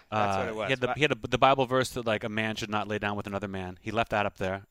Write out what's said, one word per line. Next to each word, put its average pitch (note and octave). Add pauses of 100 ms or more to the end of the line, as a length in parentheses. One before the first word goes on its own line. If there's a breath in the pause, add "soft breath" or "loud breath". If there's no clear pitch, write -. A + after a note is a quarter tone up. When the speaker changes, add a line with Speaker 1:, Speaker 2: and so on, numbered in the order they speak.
(120)
Speaker 1:
that's G#2
what F#2+
Speaker 2:
Uh, -
Speaker 1:
it A2
was. G#2+
Speaker 2:
he B2+
had C3
the, B2
Speaker 1:
But B2+
Speaker 2:
he B2+
had D3
a, B2
the B2
Bible C3+
verse B2+
that, -
like, G#2+
"A A2+
man A2
should G#2
not G#2
lay G#2
down G#2
with G2+
another G2+
man." F#2
He A2
left A2+
that G#2
up G2
there. G2